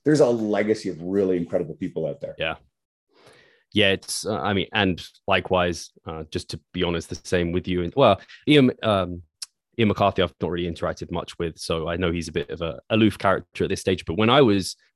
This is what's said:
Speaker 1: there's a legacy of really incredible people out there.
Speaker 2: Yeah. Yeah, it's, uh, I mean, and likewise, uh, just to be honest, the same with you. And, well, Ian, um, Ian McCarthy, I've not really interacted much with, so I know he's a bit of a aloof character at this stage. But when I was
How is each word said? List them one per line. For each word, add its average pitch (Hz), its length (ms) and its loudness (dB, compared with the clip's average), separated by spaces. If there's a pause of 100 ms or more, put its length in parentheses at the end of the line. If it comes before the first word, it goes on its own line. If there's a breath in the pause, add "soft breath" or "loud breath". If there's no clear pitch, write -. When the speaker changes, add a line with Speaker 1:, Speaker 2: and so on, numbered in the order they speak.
Speaker 1:
there's 147 140 4
a 135 60 6
legacy 107 600 0
of 80 140 -8
really 95 340 0
incredible 85 380 -4
people 82 320 -6
out - 160 -8
there. - 160 -10
Speaker 2:
Yeah. 80 160 -4 (1160 soft breath)
Yeah, 101 200 4
it's, - 340 -6
uh, 98 140 -4
I 95 120 0
mean, 98 200 0
and 95 280 0 (280)
likewise, 90 640 0 (120)
uh, 80 280 -10
just - 180 -8
to 85 100 -10 (120)
be 87 100 -4
honest, 85 260 -2
the - 140 -12
same 87 300 -2
with 90 160 -4
you. 90 160 -2
And, 85 100 -8
well, 117 260 4 (280 loud breath)
Ian, 143 240 6 (100)
um, 90 400 0 (580)
Ian 110 80 4
McCarthy, 98 340 2
I've 90 180 0
not 85 100 -4
really 87 200 -4
interacted 82 400 -6
much 85 280 -8
with, 82 200 -6
so 82 300 -4
I 85 80 -4
know 90 160 0
he's 82 160 -6
a 76 40 -10
bit - 180 -4
of 78 100 -10
a 82 200 -6 (100)
aloof 110 280 4
character - 460 0
at 82 60 -2
this 95 100 -4
stage. 92 240 -2
But 85 140 -4
when 110 100 2
I 135 140 6
was 101 340 2 (180)